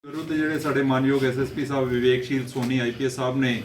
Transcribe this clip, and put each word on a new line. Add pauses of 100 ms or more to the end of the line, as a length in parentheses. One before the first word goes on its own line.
ਵਿਰੁੱਧ
ਜਿਹੜੇ
ਸਾਡੇ
ਮਾਨਯੋਗ
ਐਸ
ਐਸ
ਪੀ
ਸਾਹਿਬ
ਵਿਵੇਕਸ਼ੀਲ
ਸੋਨੀ
ਆਈ
ਪੀ
ਐਸ
ਸਾਹਿਬ
ਨੇ